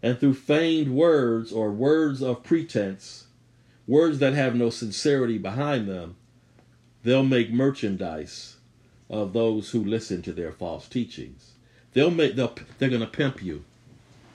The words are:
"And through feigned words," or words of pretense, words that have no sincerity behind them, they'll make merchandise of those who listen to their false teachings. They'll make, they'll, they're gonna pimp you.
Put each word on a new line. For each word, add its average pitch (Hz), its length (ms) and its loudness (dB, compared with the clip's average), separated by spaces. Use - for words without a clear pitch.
"And 123 160 0
through 135 180 4
feigned 156 600 0
words," 123 560 2
or 107 180 -2
words 139 540 2
of 123 200 -4
pretense, 104 840 -2
words 151 340 4
that 135 140 4
have 131 220 2
no 120 140 2
sincerity 117 680 0
behind 110 520 -4
them, 90 260 -10
they'll 135 220 4
make 120 260 2
merchandise 98 1040 -4
of 104 240 -4
those 110 380 0
who 113 120 0
listen 101 380 -4
to 87 100 -8
their 80 220 -8
false 80 340 -10
teachings. 67 640 -10
They'll 147 180 4
make, 151 280 2
they'll, 123 180 -2
they're 135 100 2
gonna 117 160 0
pimp 135 380 -4
you. 78 220 -8